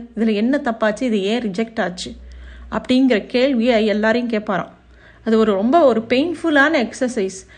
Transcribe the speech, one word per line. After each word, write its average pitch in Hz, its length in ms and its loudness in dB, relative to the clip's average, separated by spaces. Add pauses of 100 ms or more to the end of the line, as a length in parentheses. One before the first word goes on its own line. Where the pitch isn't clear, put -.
(140)
இதுல 220 180 0
என்ன 240 300 0
தப்பாச்சு, 226 380 -2
இது 220 200 0
ஏன் 214 200 -2
ரிஜெக்ட் 220 400 -6
ஆச்சு?" 180 300 -6 (600)
அப்படிங்கிற 240 540 2
கேள்வியை 240 600 2
எல்லாரையும் 220 440 0
கேட்பாராம். 208 420 -4 (540)
அது 220 120 2
ஒரு 220 160 4
ரொம்ப 233 260 2
ஒரு 226 300 4
பெயின்ஃபுல்லான 294 800 2
எக்ஸர்சைஸ். 233 580 -6 (100)